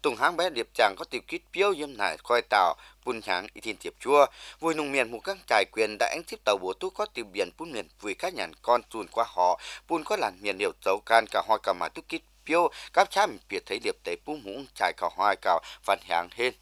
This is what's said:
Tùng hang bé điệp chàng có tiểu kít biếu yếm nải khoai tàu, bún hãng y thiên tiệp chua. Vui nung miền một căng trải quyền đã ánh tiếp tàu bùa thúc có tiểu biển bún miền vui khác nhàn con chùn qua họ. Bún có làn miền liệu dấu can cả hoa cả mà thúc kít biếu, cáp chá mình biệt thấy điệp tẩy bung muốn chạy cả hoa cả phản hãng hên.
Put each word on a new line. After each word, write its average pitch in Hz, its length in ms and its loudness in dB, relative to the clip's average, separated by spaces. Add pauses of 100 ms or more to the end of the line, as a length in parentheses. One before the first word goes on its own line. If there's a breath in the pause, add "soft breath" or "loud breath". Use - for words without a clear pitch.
Tùng 127 140 -2
hang 156 200 2
bé 175 140 0
điệp 117 240 -6
chàng 120 240 4
có 175 60 -8
tiểu 123 240 -8
kít 165 140 -8 (100)
biếu 196 200 2
yếm 143 240 -8
nải 90 200 -2
khoai 120 340 0
tàu, 92 240 4 (300 loud breath)
bún 113 220 -4
hãng 95 260 -2
y - 80 -16
thiên 107 160 -8
tiệp - 240 -10
chua. 139 260 6 (340 loud breath)
Vui 160 140 0
nung 147 180 -4
miền 123 180 0
một 117 140 -8
căng 196 220 -6
trải 104 260 4
quyền 107 260 0
đã 117 80 2 (100)
ánh 170 120 -8
tiếp 453 160 -10
tàu 104 160 4
bùa 92 200 -4
thúc 185 160 -6
có 208 100 -2
tiểu 120 260 -10
biển 92 260 -2
bún 165 140 -10
miền 98 160 -8 (120)
vui - 180 -6
khác 180 160 -6
nhàn 98 180 -6 (100)
con 120 180 4 (100)
chùn 104 220 -8
qua 113 160 0
họ. 90 320 0 (280 loud breath)
Bún 160 160 -4
có 208 120 -2
làn 104 240 -4
miền 101 180 -4
liệu 98 140 0 (120)
dấu 98 220 2
can 113 240 6
cả 98 160 0
hoa 107 160 2
cả 98 100 0
mà 85 160 -2
thúc - 200 -12
kít 165 120 -8 (260)
biếu, 165 240 4 (220 loud breath)
cáp 190 180 4
chá 202 160 2
mình 113 120 -8 (100)
biệt 92 180 -6
thấy 101 180 -6
điệp 98 200 -2
tẩy 87 200 -4
bung 147 200 -8
muốn 120 300 -10
chạy 87 220 0
cả 87 200 -2
hoa 98 260 4
cả 87 160 4 (240 loud breath)
phản 98 160 2 (100)
hãng 87 240 0
hên. 123 300 0